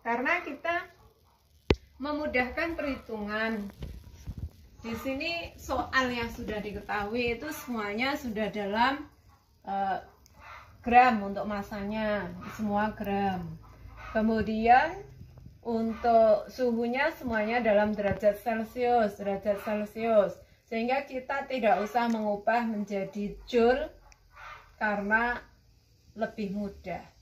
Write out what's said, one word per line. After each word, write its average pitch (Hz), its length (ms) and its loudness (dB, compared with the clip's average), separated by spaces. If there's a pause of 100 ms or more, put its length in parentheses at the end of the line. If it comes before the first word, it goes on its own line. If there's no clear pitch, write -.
Karena 254 400 0
kita 339 480 -4 (1120)
memudahkan 294 720 -2
perhitungan. 220 960 -6 (1160)
Di 226 160 -6
sini 320 560 -6
soal 254 560 -2
yang 233 160 -4
sudah 208 320 -6
diketahui 208 720 -4
itu 285 160 -10
semuanya 240 640 -4
sudah 214 400 -4
dalam, 226 560 0 (560)
eh, 196 320 -2 (800)
gram 240 480 8
untuk 196 160 -4
masanya, 208 880 -4 (240)
semua 214 400 0
gram. 196 640 -2 (560)
Kemudian 226 880 4 (640)
untuk 226 800 4
suhunya 247 720 0
semuanya 226 400 0
dalam 208 400 4
derajat 202 400 2
Celcius, 226 800 2
derajat 202 480 -2
Celcius. 214 720 2 (320)
Sehingga 240 320 0
kita 277 480 -6
tidak 214 320 2
usah 233 240 0
mengubah 220 560 0
menjadi 202 720 -4 (160)
joule 254 400 4 (880)
karena 220 640 0 (720)
lebih 208 400 -6
mudah. 196 480 -8 (200)